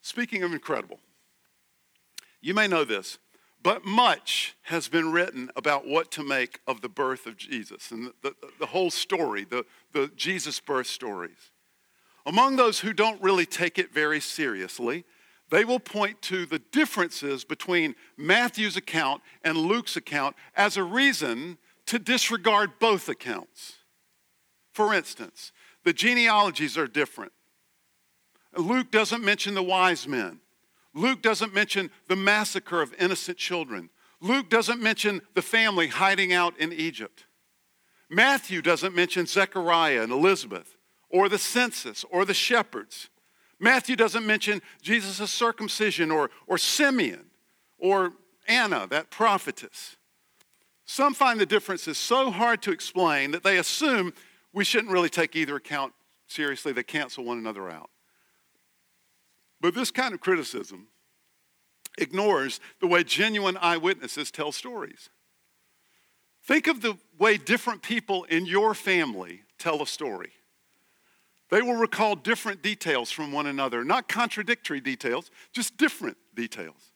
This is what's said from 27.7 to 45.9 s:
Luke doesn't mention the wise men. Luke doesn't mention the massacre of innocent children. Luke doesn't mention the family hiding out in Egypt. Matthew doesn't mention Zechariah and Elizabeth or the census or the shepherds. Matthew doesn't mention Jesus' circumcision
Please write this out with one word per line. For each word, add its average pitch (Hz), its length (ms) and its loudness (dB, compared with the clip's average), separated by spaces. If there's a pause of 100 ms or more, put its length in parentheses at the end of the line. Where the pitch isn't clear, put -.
Luke 240 320 0
doesn't 220 340 2
mention 202 300 0
the 190 80 0
wise 185 460 2
men. 107 320 -4 (560)
Luke 220 260 0
doesn't 220 320 0
mention 196 380 0 (160)
the 185 80 2
massacre 196 680 0
of 127 160 -4
innocent 180 400 -2
children. 123 540 -6 (300)
Luke 220 280 -2
doesn't 233 320 2
mention 208 400 0 (140)
the 180 80 0
family 202 460 2
hiding 190 440 2
out 175 240 2
in 160 160 -4
Egypt. 151 520 -8 (840)
Matthew 196 540 2
doesn't 175 320 2
mention 175 320 2
Zechariah 170 720 2
and 113 100 0
Elizabeth 131 640 0 (340)
or 190 200 4
the 202 80 0
census - 720 -2
or 180 160 2
the 190 80 -2
shepherds. - 760 -2 (500)
Matthew 247 360 2
doesn't 226 300 2
mention 214 360 0 (200)
Jesus' 196 500 -2
circumcision 214 800 0